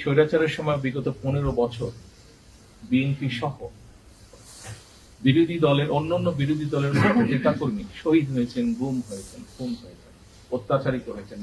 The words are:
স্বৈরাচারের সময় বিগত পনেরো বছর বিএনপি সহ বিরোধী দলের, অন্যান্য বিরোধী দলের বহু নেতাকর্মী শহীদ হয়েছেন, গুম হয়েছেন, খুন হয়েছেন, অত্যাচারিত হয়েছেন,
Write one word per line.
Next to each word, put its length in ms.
স্বৈরাচারের 560
সময় 280
বিগত 220
পনেরো 280
বছর 300
বিএনপি 400
সহ 160
বিরোধী 360
দলের, 300
অন্যান্য 300
বিরোধী 320
দলের 200
বহু 160
নেতাকর্মী 520
শহীদ 340
হয়েছেন, 300
গুম 160
হয়েছেন, 320
খুন 180
হয়েছেন, 320
অত্যাচারিত 600
হয়েছেন, 280